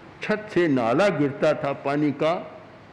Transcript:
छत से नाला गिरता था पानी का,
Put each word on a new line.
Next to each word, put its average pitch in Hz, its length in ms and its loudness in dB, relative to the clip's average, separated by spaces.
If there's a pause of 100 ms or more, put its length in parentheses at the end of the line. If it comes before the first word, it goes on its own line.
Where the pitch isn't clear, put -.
(220)
छत 214 320 -4
से 175 140 4
नाला 135 420 2
गिरता 147 440 0
था 139 200 -4
पानी 147 380 0
का, 156 220 0 (580)